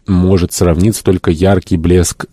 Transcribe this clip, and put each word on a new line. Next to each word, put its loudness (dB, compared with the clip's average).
может 0
сравниться 0
только 0
яркий 0
блеск 0